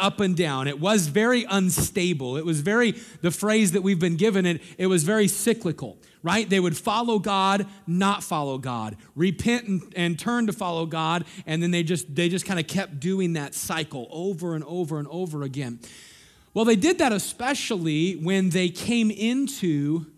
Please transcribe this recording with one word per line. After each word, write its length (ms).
up 180
and 180
down. 300
It 140
was 260
very 420
unstable. 880
It 80
was 160
very, 320
the 100
phrase 400
that 120
we've 180
been 160
given, 280
it, 180
it 120
was 160
very 240
cyclical, 680
right? 260
They 80
would 180
follow 440
God, 480
not 380
follow 340
God, 380
repent 540
and, 260
and 240
turn 300
to 40
follow 340
God, 380
and 160
then 80
they 140
just, 280
they 160
just 160
kinda 200
kept 340
doing 360
that 200
cycle 560
over 460
and 80
over 340
and 80
over 380
again. 340
Well, 120
they 100
did 240
that 140
especially 1000
when 360
they 200
came 420
into 920